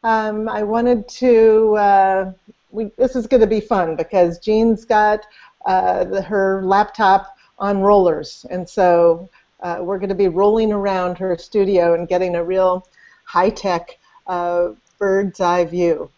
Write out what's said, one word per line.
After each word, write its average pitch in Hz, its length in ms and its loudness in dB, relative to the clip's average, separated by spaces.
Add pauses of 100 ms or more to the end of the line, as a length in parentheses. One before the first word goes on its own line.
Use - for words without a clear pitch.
Um, 220 460 -2
I 214 140 -6
wanted 226 460 0
to, 220 680 4
uh, 190 560 2 (380)
we, 208 260 -8
this 254 180 0
is 240 120 -4
gonna 220 200 4
be 214 140 0
fun 180 340 -2
because 170 440 0
Jean's 220 480 0
got, 214 400 0 (400)
uh, 185 380 0
the, 190 180 -6
her 190 420 -2
laptop 196 720 0 (220)
on 202 240 -2
rollers, 190 680 2
and 180 160 -10
so, 170 600 2 (340)
uh, 175 200 -8
we're 185 160 -6
gonna 190 160 -6
be 190 140 0
rolling 208 440 0
around 190 460 -4
her 185 180 -4
studio 185 560 0
and 170 160 -2
getting 180 280 -2
a 170 60 -4
real 185 460 -2 (380)
high-tech, 180 720 -4 (300)
uh, 175 400 -2 (300)
bird's 196 420 -2
eye 175 260 2
view. 170 520 -2